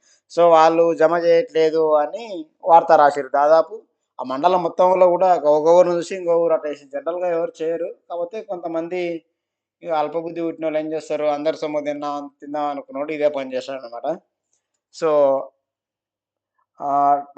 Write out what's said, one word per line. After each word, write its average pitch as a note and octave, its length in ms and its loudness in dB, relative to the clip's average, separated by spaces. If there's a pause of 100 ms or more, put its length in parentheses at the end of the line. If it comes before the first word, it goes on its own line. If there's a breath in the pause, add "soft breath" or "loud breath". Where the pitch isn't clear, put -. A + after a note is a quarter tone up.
(380 soft breath)
So E3 40 4
వాళ్ళు E3 520 6
జమ D#3+ 220 2
చేయట్లేదు D#3+ 800 2
అని E3 520 -4 (180)
వార్త E3+ 280 6
రాశారు. C#3+ 360 4
దాదాపు D#3 540 2 (400)
ఆ - 20 -8
మండలం E3+ 400 0
మొత్తంలో F3+ 440 2
కూడా F3+ 280 2
ఒక D3+ 320 2
ఊరు F3 240 6
చూసి E3+ 240 -4
ఇంకో E3+ 220 -2
ఊరు E3+ 160 2
అట్లా D3+ 160 -4
వేసి C#3 160 -12
జనరల్గా D#3+ 420 -8
ఎవరు E3+ 340 -4
చేయరు. E3 340 -6 (140)
కాకపోతే F3 320 -10
కొంతమంది E3+ 840 -8 (580)
ఇక E3+ 80 -8
అల్పబుద్ధి E3 500 -6
పుట్టిన D#3+ 240 -6
వాళ్ళు D#3 140 -2
ఏం D#3 140 -8
చేస్తారు, D3+ 320 -6
అందరి D3 320 -2
సొమ్ము D3+ 220 -6
తిందాం, C#3+ 500 -8 (120)
తిందాం D3 220 -8
అనుకున్నోడు C#3+ 480 -8
ఇదే D3 180 0
పని C3+ 240 -8
చేస్తాడు C3 280 -8
అనమాట. B2+ 380 -8 (840)
So C#3+ 380 2 (1400)
ఆ, C#3+ 420 2 (140)